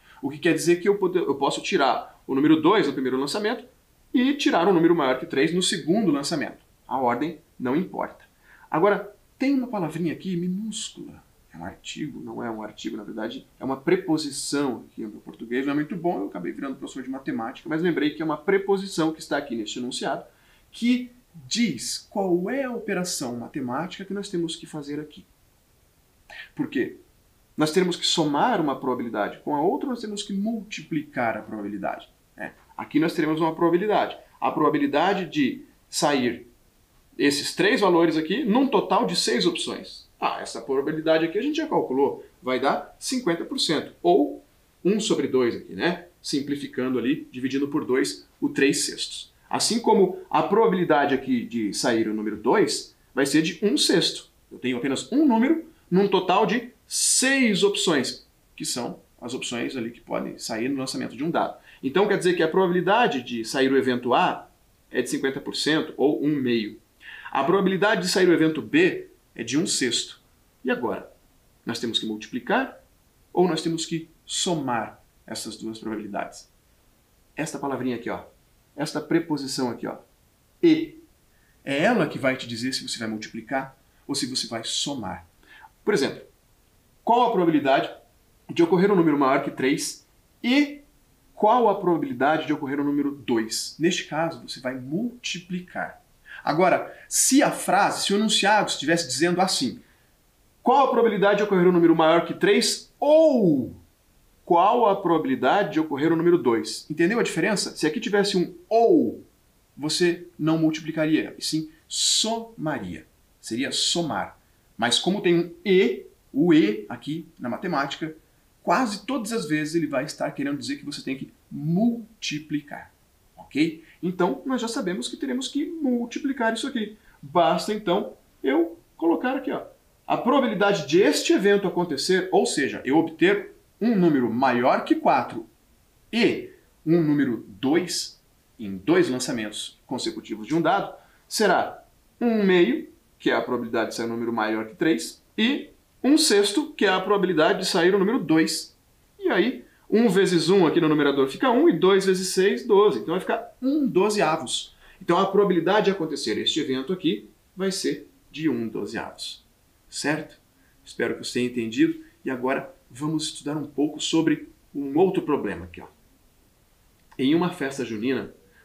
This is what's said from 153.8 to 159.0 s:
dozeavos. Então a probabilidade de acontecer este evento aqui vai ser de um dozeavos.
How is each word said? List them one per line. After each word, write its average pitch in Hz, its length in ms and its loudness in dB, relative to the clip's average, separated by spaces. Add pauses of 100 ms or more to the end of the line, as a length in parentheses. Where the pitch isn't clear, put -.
dozeavos. 175 880 0 (260)
Então 170 160 2
a 190 100 4
probabilidade 185 600 4
de 196 60 6
acontecer 143 460 -4
este 151 220 -2
evento 135 320 -2
aqui 180 360 -2 (280)
vai 190 140 -2
ser 143 380 -4 (220)
de 156 180 -4
um 117 200 -2
dozeavos. - 760 -10 (440)